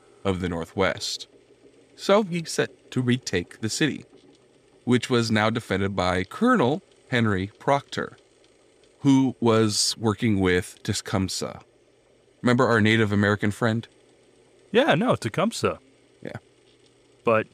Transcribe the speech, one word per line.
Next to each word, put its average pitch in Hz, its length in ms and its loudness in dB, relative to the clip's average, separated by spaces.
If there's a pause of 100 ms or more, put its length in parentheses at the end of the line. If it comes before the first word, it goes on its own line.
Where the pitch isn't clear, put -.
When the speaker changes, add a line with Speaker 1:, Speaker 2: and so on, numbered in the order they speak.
(240)
Speaker 1:
of 95 160 -2
the 90 80 -4
Northwest. - 800 -4 (640)
So 208 300 2
he 170 200 -6
set - 460 -6
to 127 100 -2
retake 123 600 -2
the 110 100 -4
city, - 340 -2 (800)
which 120 240 0
was 117 220 0
now 107 200 2
defended 101 440 -4
by 92 300 0
Colonel 190 580 0 (280)
Henry 104 480 0
Proctor, - 580 -4 (840)
who 135 400 2
was 110 580 2
working 107 420 0
with 90 420 0
Tecumseh. - 800 -4 (840)
Remember 123 240 2
our 113 140 4
Native 107 320 4
American 104 380 2
friend? 113 360 -4 (840)
Speaker 2:
Yeah, 262 220 2
no, 196 200 0
Tecumseh. 117 640 -4 (440)
Speaker 1:
Yeah. - 100 -12 (920)
Speaker 2:
But 110 300 2